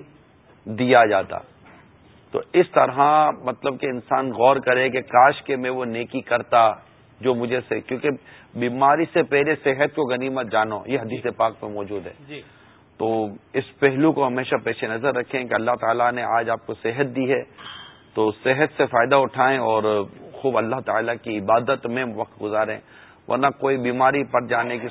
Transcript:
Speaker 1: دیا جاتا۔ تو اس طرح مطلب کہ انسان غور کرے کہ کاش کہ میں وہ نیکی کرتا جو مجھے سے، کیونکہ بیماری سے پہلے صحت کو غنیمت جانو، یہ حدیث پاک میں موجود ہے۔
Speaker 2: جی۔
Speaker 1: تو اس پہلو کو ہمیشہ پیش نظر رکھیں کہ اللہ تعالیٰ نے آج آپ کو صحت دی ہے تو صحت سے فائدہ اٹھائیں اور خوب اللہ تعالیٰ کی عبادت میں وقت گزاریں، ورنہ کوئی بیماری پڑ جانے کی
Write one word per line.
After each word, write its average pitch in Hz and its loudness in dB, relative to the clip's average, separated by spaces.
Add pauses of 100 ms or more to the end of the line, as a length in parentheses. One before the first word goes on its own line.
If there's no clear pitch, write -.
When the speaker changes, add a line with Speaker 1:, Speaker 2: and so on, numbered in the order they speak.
(640)
Speaker 1:
دیا 117 4
جاتا۔ 95 -2 (920)
تو - -4 (120)
اس 175 6
طرح 143 4 (120)
مطلب 127 -4
کہ 139 -8
انسان 131 -4
غور 120 6
کرے 127 2
کہ 127 -2
کاش 127 4
کہ 139 -4
میں 127 -4
وہ 127 -4
نیکی 120 -6
کرتا 117 2 (500)
جو 127 2
مجھے 120 -2
سے، 113 -2
کیونکہ 131 -4 (460)
بیماری 135 2
سے 165 2
پہلے 143 0
صحت 139 0
کو 143 -2
غنیمت 127 -6
جانو، 110 0
یہ 127 -2
حدیث 117 -8 (120)
پاک 113 0
میں 107 -10
موجود 101 -10
ہے۔ 90 -16 (140)
Speaker 2:
جی۔ 143 -16 (560)
Speaker 1:
تو 110 -2 (260)
اس - -6
پہلو 139 4
کو 139 0
ہمیشہ 127 -2
پیش 117 -4
نظر 113 -2
رکھیں 127 -4
کہ 117 -6
اللہ 110 0 (100)
تعالیٰ 120 0
نے 120 -6
آج 113 -2
آپ 113 -4
کو 113 -8 (100)
صحت 123 -2
دی 131 -2
ہے 123 0 (680)
تو 110 0 (120)
صحت 135 0
سے 143 2
فائدہ 123 2
اٹھائیں 131 2
اور 107 0 (280)
خوب 127 -2
اللہ 113 -2 (100)
تعالیٰ 113 -2
کی 107 -6
عبادت 120 0
میں 123 -4 (120)
وقت 110 -10
گزاریں، 107 -2 (480)
ورنہ 127 0 (120)
کوئی 135 0
بیماری 131 0
پڑ 120 -2
جانے 120 -2
کی 113 -8